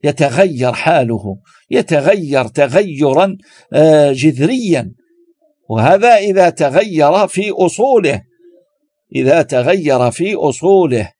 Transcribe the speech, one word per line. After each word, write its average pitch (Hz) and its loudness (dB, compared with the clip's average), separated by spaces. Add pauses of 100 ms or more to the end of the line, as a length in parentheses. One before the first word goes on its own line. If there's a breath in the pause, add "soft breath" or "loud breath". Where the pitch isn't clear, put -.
يتغير 143 0
حاله، 113 -2 (340 soft breath)
يتغير 147 0
تغيراً، 151 0 (360 soft breath)
آه، 151 4
جذرياً، 147 -2 (800)
وهذا 185 4
إذا 196 2
تغير 165 0
في 202 -4
أصوله، 185 0 (920)
إذا 139 2
تغير 135 -2
في 196 -6
أصوله 151 0